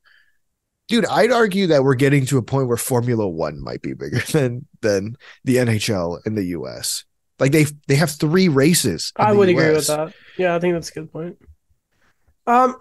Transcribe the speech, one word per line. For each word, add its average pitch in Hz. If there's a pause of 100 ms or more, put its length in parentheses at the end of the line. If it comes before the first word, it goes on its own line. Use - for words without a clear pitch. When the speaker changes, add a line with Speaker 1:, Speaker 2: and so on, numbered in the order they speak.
(880)
Speaker 1:
Dude, 220
I'd 196
argue 202
that 147
we're 135
getting 139
to 139
a 123
point 135
where 117
Formula 117
One 78
might 60
be 67
bigger 71
<laughs> -
than, 127 (160)
than 104 (260)
the 123
N 123
H 110
L 87
in 110
the 101
U 82
S. - (340)
Like, 139
they, 156 (220)
they 139
have 156
three 175
races 135
in 202
Speaker 2:
I 214
Speaker 1:
the 208
Speaker 2:
would 196
agree 160
with 156
Speaker 1:
U 156
S. 147
Speaker 2:
that. 151 (240)
Yeah, 180
I 175
think 180
that's 165
a -
good 156
point. 170 (1080)
Um, 247